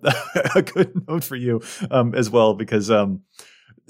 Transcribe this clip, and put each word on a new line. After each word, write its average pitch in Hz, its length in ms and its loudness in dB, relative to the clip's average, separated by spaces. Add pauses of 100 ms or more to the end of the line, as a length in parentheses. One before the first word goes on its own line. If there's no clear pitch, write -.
a, 139 100 2 (400)
<laughs> - 60 6
a - 20 -2
good - 460 -2
note 160 160 -4
for 139 100 -10
you, 123 260 -2 (300)
um, 120 240 2
as 113 160 0
well, 110 240 4
because, 104 340 -2
um, 101 340 2 (680)